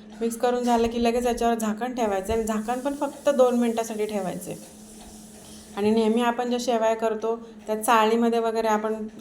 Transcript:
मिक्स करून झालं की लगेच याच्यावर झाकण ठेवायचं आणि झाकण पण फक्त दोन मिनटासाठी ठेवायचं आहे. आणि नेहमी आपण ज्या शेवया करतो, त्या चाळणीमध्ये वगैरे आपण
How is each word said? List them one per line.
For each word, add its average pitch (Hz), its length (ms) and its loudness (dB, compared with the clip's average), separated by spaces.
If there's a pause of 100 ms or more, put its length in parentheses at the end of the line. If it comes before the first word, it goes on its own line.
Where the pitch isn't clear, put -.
(220)
मिक्स 226 160 -2
करून 247 260 0
झालं 233 240 2
की 233 160 -2
लगेच 233 220 2
याच्यावर 233 300 2
झाकण 226 400 -4
ठेवायचं 208 380 -2
आणि 226 100 0
झाकण 214 360 -2
पण 277 140 -4
फक्त 285 360 -2
दोन 247 300 4
मिनटासाठी 226 460 0
ठेवायचं 196 460 -6
आहे. - 80 -10 (1160)
आणि 208 140 2
नेहमी 226 300 4
आपण 240 280 0
ज्या 240 120 0
शेवया 226 340 2
करतो, 226 400 -2 (320)
त्या 214 160 -2
चाळणीमध्ये 226 560 4
वगैरे 226 280 0
आपण 214 400 0 (140)